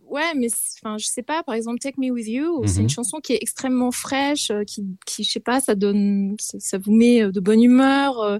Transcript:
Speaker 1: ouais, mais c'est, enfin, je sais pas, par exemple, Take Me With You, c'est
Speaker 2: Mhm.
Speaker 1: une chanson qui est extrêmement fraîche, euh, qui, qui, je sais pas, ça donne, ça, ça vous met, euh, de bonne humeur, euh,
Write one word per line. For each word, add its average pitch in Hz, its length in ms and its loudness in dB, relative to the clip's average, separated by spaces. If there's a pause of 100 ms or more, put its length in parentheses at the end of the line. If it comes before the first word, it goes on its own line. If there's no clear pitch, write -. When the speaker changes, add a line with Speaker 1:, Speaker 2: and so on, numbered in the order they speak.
Speaker 1:
ouais, 311 320 -4
mais 240 100 0
c'est, - 340 -6
enfin, 214 160 -8
je 208 80 -8
sais - 180 -6
pas, 311 200 -4
par 254 100 -8
exemple, 226 260 -4
Take 277 200 -6
Me 254 120 -2
With 233 180 -6
You, 285 360 -2
c'est 95 120 0
Speaker 2:
Mhm. 101 60 0
Speaker 1:
une 113 60 0
chanson 247 300 -6
qui 277 140 -4
est - 80 0
extrêmement 247 500 -2
fraîche, 277 600 -4
euh, 208 120 -4
qui, 202 220 -10 (200)
qui, - 200 -8
je - 60 -4
sais 220 100 -4
pas, 247 180 0
ça 220 160 0
donne, 202 640 0
ça, - 220 -10
ça - 160 -4
vous 202 160 0
met, 233 300 6
euh, 196 100 2
de 196 80 -2
bonne 214 200 6
humeur, 269 600 6
euh, 208 180 0